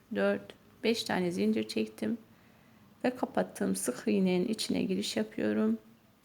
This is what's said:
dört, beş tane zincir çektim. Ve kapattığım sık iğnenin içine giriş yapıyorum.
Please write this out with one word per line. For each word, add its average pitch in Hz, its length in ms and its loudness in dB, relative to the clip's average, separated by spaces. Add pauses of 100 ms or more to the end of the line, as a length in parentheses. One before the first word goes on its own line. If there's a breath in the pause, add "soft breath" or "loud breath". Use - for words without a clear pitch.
(140)
dört, 202 400 0 (300)
beş 233 200 2
tane 180 260 0
zincir 214 380 2
çektim. 220 500 -2 (840 loud breath)
Ve 254 120 0
kapattığım 190 600 -2
sık - 300 -4
iğnenin 185 420 4
içine 208 340 -2
giriş 190 340 -2
yapıyorum. 214 640 0 (460)